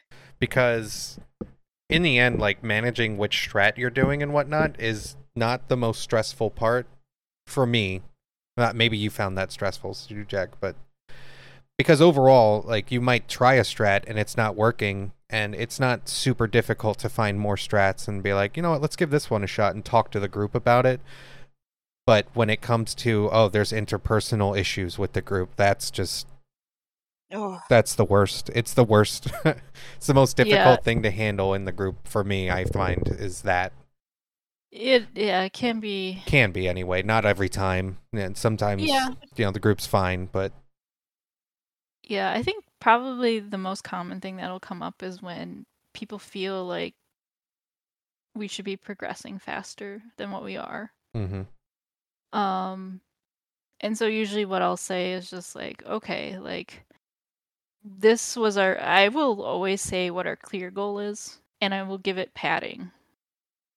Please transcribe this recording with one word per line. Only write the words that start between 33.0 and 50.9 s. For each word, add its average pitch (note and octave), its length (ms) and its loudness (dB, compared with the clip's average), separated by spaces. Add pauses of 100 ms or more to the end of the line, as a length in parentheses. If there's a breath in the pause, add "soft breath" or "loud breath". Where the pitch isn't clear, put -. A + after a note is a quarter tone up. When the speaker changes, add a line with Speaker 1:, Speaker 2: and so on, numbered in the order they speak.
Speaker 1:
is - 340 -6
that. F#2 300 2 (1000)
Speaker 3:
It, A#3+ 420 2
yeah, F#3+ 300 0
it F#3+ 100 -6
can A#3 260 -2
be. F#3+ 460 -6
Speaker 1:
Can B2 260 4
be F#2 160 -2
anyway. F2+ 340 0
Not A2 220 2
every G2 240 2
time. F#2 500 -2 (140)
And G2 240 -6
sometimes, G#2 460 0
Speaker 3:
Yeah. C4+ 260 2 (280)
Speaker 1:
you A#2 80 0
know, G2 80 0
the G2 80 -6
group's - 260 2
fine, F#2 400 0
but F#2+ 260 -4 (1500)
Speaker 3:
Yeah, F#3+ 280 -4
I A3 100 -4
think G4 220 -6 (160)
probably A#3+ 580 2
the G3+ 200 -10
most F#3+ 260 -8
common F#3 360 -10
thing F#3+ 160 -12
that'll F#3 240 -10
come F3 220 -14
up F3+ 200 -12
is F#3 200 -12
when F3 440 -14 (280)
people G#3 240 -14
feel F#3+ 480 -8
like F3 280 -8 (1400)
we G#3 140 -8
should G3 160 -12
be G3 120 -8
progressing - 640 -12
faster G3+ 640 -14 (140)
than G3+ 140 -12
what F#3+ 120 -10
we G3 140 -12
are. - 340 -12 (240)